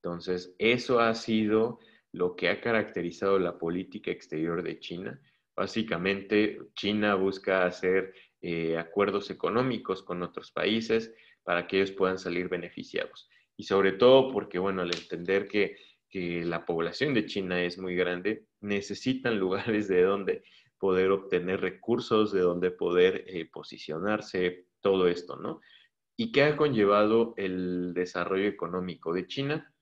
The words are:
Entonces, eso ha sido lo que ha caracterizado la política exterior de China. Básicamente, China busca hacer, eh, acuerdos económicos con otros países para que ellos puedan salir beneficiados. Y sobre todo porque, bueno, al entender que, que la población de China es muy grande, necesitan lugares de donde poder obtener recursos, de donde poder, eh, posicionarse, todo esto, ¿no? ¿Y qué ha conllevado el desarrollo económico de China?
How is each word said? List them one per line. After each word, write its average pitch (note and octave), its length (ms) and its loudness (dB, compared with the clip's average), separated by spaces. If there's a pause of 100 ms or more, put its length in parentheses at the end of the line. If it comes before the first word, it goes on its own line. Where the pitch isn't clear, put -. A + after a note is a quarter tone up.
Entonces, F2+ 580 -6
eso A#2+ 400 2
ha A2+ 160 2
sido A2 640 0 (320)
lo F2+ 240 -2
que F2 140 0
ha G2+ 120 -2
caracterizado G2 760 0
la E2+ 180 -2
política F2+ 540 -6
exterior E2+ 520 -4
de D#2+ 160 -8
China. G2 420 -12 (340)
Básicamente, G2 1040 0 (160)
China G#2 400 0
busca F#2+ 500 2
hacer, F#2 480 0 (280)
eh, E2 360 -2
acuerdos G2+ 520 -2
económicos A2 760 -2
con F2+ 180 -6
otros - 300 -10
países A2+ 600 0 (300)
para F2 240 -2
que F#2+ 100 0
ellos F#2+ 140 2
puedan F#2 280 0
salir F2 280 -4
beneficiados. - 840 -8 (260)
Y - 80 -14
sobre F#2+ 300 4
todo C3 380 8
porque, - 260 -4
bueno, F#2+ 240 0
al F2 120 -2
entender F#2 540 -2
que, G2 280 0 (340)
que E2+ 360 -4
la E2+ 200 -4
población E2+ 480 -2
de A2 120 2
China F2+ 360 -2
es F2 160 -4
muy F#2 180 -6
grande, F2+ 500 -2 (160)
necesitan G#2 760 -2
lugares G2 520 0
de F2+ 140 4
donde G2 400 0 (340)
poder F#2+ 340 2
obtener F#2 480 0
recursos, G#2+ 720 0
de F#2+ 80 0
donde F2+ 320 2
poder, F2+ 560 4
eh, E2+ 240 -8
posicionarse, F2+ 1160 -4 (120)
todo F#2+ 300 4
esto, F2 260 -4
¿no? G#2+ 240 -8 (560)
¿Y A2+ 160 -4
qué C#3 120 4
ha D3 120 4
conllevado A2+ 800 4
el F2+ 580 -4
desarrollo F2+ 540 -2
económico F2 680 -6
de F2+ 140 -4
China? C#3+ 540 -6